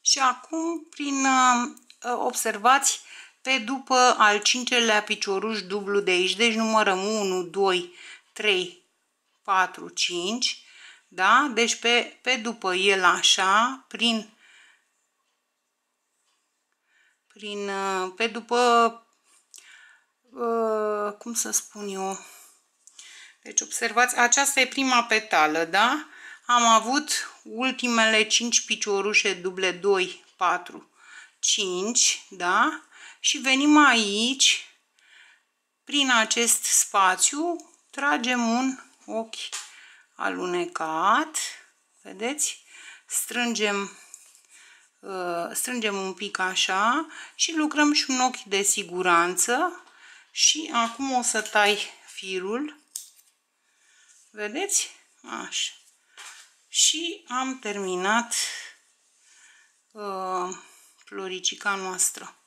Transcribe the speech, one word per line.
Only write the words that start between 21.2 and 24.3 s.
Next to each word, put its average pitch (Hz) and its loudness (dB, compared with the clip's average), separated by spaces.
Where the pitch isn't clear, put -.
să 226 -4
spun 208 -6
eu, 190 -6
deci, - -4
observați, 233 0
aceasta 254 4